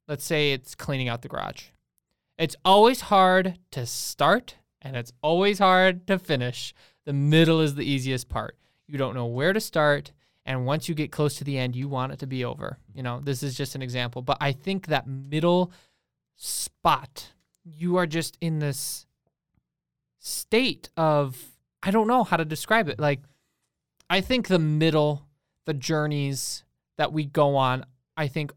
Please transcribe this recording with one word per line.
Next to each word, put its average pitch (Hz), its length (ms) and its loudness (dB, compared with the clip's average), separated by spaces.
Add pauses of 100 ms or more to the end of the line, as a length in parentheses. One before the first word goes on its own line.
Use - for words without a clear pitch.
let's 147 180 -8
say 151 260 0
it's 131 240 -6
cleaning 131 340 -4
out 120 120 -6
the - 60 -16
garage. - 380 -10 (720)
It's 160 260 -2
always 214 380 6
hard 185 580 4 (120)
to 123 140 -6
start, - 680 0 (260)
and 131 140 -10
it's 120 260 -8
always 185 380 2
hard 185 480 4
to 190 120 2
finish. 123 540 -4 (320)
The 143 80 -6
middle 160 480 6
is 143 140 0
the 143 140 -4
easiest 131 400 -2
part. - 280 -8 (300)
You 147 100 -8
don't 131 180 -2
know 123 100 -4
where 131 280 0
to 214 60 -2
start, 147 520 0 (340)
and 127 200 -4
once 151 220 -2
you 170 80 -4
get 151 160 -4
close 147 240 0
to - 80 -12
the 139 140 -4
end, 127 180 -2
you 131 140 -6
want 135 240 -4
it 139 60 -14
to 139 80 -10
be 127 180 -4
over. - 320 -8 (160)
You 131 100 -10
know, 123 160 -6
this 139 240 -4
is 131 120 -6
just 139 200 -6
an 135 60 -8
example, 123 400 -6
but 131 180 -2
I 143 120 0
think 190 360 -6
that 147 200 -2
middle 156 640 0 (640)
spot, - 960 -4 (320)
you 170 340 -2
are 180 100 2
just 160 320 -6
in 160 200 -2
this - 460 -6 (1120)
state - 760 -2
of, 147 420 2 (460)
I 190 80 -2
don't 214 160 2
know 240 160 4
how 175 140 0
to 160 80 0
describe 156 420 0
it. 135 120 -4
Like, 143 220 0 (880)
I 190 120 2
think 254 260 -2
the 185 120 4
middle, 151 640 2 (400)
the 160 80 -4
journeys 143 880 -4 (340)
that 151 140 0
we 156 140 -2
go 143 300 2
on, 131 300 0 (300)
I 151 120 -2
think 147 300 -4